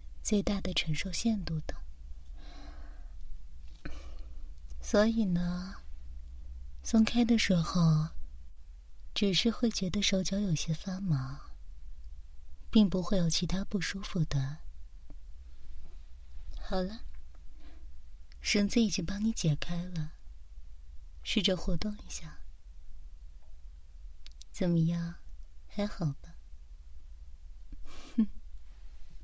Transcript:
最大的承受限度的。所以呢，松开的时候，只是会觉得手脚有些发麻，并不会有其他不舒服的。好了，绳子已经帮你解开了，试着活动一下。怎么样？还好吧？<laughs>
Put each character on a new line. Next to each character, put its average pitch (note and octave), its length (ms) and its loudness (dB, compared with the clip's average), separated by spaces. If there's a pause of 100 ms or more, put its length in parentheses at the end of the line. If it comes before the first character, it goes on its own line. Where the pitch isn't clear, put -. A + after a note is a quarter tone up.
(220)
最 G3+ 200 4
大 G3 180 2
的 F#3 140 0
承 D#3 200 2
受 F#3+ 160 0
限 G#3+ 360 2
度 D#3+ 140 0
的。 - 140 -2 (3000)
所 G#3 240 6
以 A3+ 180 4
呢， F3+ 520 2 (1040)
松 A3+ 200 6
开 A#3 220 6
的 A3+ 140 8
时 F#3 180 6
候， D#3+ 540 6 (1040)
只 G3 180 4
是 F#3 180 4
会 A3 200 2
觉 G3 180 0
得 G3+ 140 2
手 F#3+ 200 4
脚 F#3+ 160 2
有 G3 160 4
些 D#3+ 200 2
发 F#3 260 -2
麻， C#3 400 0 (1300)
并 G#3+ 160 10
不 F#3 160 4
会 G3 140 4
有 E3+ 140 6
其 E3 160 2
他 F#3+ 180 2
不 G3+ 160 0
舒 G3 220 -2
服 F3+ 240 2
的。 C#3 320 2 (2000)
好 G3 220 2
了， G#3 180 -2 (1400)
绳 G3+ 240 4
子 A#3 140 6
已 A3+ 80 8
经 F3+ 160 0
帮 G3+ 180 0
你 A3 100 4
解 D#3+ 240 4
开 E3+ 280 2
了， E3+ 280 -2 (1080)
试 - 200 2
着 F#3 120 4
活 F3 220 4
动 G#3 220 4
一 - 100 -10
下。 - 300 -6 (2000)
怎 - 180 2
么 E3+ 100 6
样？ E3+ 380 2 (520)
还 G#3 180 0
好 F#3+ 280 0
吧？ - 200 -10 (1800)
<laughs> A3 100 6 (960)